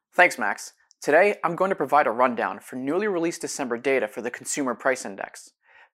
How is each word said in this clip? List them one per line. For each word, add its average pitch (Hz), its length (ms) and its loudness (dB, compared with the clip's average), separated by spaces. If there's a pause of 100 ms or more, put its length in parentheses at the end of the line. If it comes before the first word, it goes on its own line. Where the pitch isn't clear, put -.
(140)
Thanks, 180 240 4
Max. 104 340 -4 (300)
Today, 190 420 6
I'm 170 120 -2
going 185 120 0
to 196 80 -2
provide 143 300 2
a 127 40 2
rundown 110 500 0
for - 160 -16
newly 147 300 -2
released 170 360 -2
December 131 340 -4
data 123 320 0
for 120 140 -10
the 117 80 -6
Consumer 127 440 -4
Price 127 300 -2
Index. - 480 -12 (420)